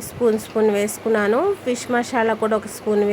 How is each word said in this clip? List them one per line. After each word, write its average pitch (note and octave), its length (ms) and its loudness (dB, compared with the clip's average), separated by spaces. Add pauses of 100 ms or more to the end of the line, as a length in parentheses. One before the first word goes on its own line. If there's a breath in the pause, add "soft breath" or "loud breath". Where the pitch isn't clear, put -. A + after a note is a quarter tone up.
స్పూన్ A3 360 0
స్పూన్ A3 320 2
వేసుకున్నాను. G#3+ 640 0 (240)
ఫిష్ B3 320 -4
మసాలా A#3 480 0
కూడా A3 160 2
ఒక G#3+ 160 -12
స్పూన్ G#3 380 2